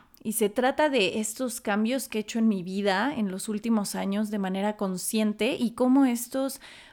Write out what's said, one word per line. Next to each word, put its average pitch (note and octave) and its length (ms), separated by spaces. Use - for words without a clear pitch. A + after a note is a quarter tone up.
Y G#3+ 120
se G#3+ 140
trata C4+ 400
de A3 300
estos A#3 420
cambios A3 480
que A3 100
he - 20
hecho G#3+ 180
en A3+ 100
mi G3 140
vida G3 540
en G#3 140
los F#3+ 180
últimos G#3+ 460
años G3 360
de G#3+ 80
manera G3 380
consciente G#3+ 840
y A#3 140
cómo B3+ 320
estos C4 560